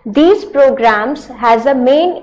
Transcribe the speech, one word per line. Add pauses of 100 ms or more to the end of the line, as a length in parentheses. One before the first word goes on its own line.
These
programs
has
a
main